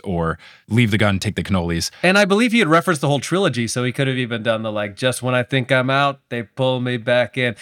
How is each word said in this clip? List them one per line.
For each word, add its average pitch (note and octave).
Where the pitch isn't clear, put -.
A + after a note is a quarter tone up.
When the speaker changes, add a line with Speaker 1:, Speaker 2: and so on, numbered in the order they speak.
Speaker 1:
or E2
Leave A2+
the G2+
Gun, G2+
Take F#2+
the F2+
Cannolis? E2+
Speaker 2:
And F#3
I G#3
believe G3+
he A#3
had F3+
referenced E3
the D3+
whole C#3
trilogy, D#3
so B2
he B2+
could C3+
have C3
even A#2
done A2
the, A2
like, G#2
"Just B2+
when B2+
I B2
think B2+
I'm B2+
out, C#3
they A#2+
pull B2+
me B2
back A#2+
in." B2